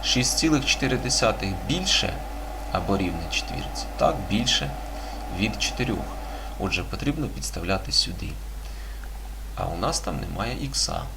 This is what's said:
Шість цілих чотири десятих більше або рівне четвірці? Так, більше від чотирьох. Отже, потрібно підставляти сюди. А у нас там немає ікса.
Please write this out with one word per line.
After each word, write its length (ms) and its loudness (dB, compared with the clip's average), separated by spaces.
Шість 340 4
цілих 280 6
чотири 320 4
десятих 560 2
більше 460 2
або 260 2
рівне 340 0
четвірці? 540 -2
Так, 180 6
більше 420 2
від 260 2
чотирьох. 420 0
Отже, 240 0
потрібно 440 0
підставляти 640 -2
сюди. 380 2
А 100 -2
у 120 -4
нас 220 0
там 200 -2
немає 460 -2
ікса. 360 0